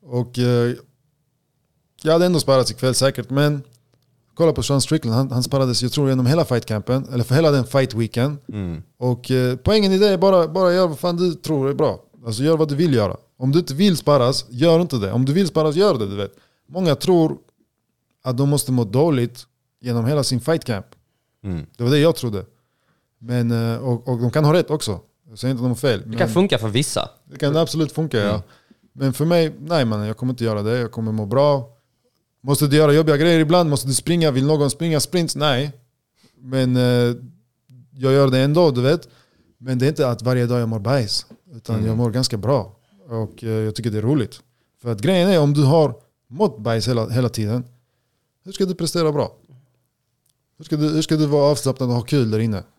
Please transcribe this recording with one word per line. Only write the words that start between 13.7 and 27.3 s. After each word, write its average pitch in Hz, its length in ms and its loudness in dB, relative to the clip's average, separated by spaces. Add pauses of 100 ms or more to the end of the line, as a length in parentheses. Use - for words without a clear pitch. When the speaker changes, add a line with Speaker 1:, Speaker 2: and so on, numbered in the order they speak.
Speaker 1:
vill 180 220 2
sparas, 131 540 2
gör 160 300 4
inte 165 160 -2
det. 98 160 -2
Om 120 120 0
du 135 80 -2
vill 190 140 2
sparas, 156 300 0
gör 190 220 2
det, 113 80 -4
du 139 100 -6
vet. - 160 -6 (360)
Många 156 260 0
tror 160 440 2 (840)
att 127 120 -4
de 139 120 0
måste 139 240 0
må 123 120 2
dåligt 123 600 0 (340)
genom 117 260 -2
hela 143 180 0
sin 123 160 -2
fightcamp. 139 460 -4 (580)
Speaker 2:
Mm. 87 220 -8 (100)
Speaker 1:
Det 120 80 -6
var 123 60 2
det 147 80 4
jag 160 180 4
trodde. 104 280 -6 (760)
Men, 120 320 -2
eh, 117 280 -2
och, 120 300 -4
och 123 100 -2
de 120 120 0
kan 151 140 0
ha 147 80 4
rätt 165 180 2
också. 110 300 -4 (280)
Jag 110 100 -20
säger 127 140 -4
inte 120 80 -6
att 120 40 -4
de 127 40 0
har 123 60 -2
fel, 117 260 -2
Speaker 3:
Det - 40 -14 (120)
kan 117 100 0
Speaker 1:
men - 80 -2
Speaker 3:
funka 180 240 2
för 110 100 -4
vissa. 120 400 -2 (160)
Speaker 1:
det 139 140 -20